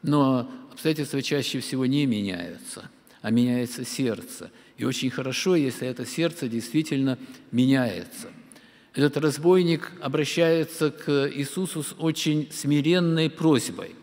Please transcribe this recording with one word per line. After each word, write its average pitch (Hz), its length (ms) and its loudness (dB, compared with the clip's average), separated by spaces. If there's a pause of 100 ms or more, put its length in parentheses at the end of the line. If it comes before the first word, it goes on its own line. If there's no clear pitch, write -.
но 135 480 2 (220)
обстоятельства 147 500 -2
чаще 143 380 -2
всего 131 260 -2
не 139 200 2
меняются, 92 840 -4 (320)
а 110 100 -4
меняется 123 540 0
сердце. - 640 -6 (260)
И 123 60 -6
очень 127 260 -2
хорошо, 131 460 0
если 131 320 0
это 123 180 -6
сердце 160 440 -2
действительно 135 680 -2 (340)
меняется. 120 760 2 (680)
Этот 143 240 2
разбойник 156 760 2 (100)
обращается 160 920 2
к 143 420 0
Иисусу 156 480 -4
с - 160 -8
очень 156 540 0
смиренной 160 760 2
просьбой. 120 720 0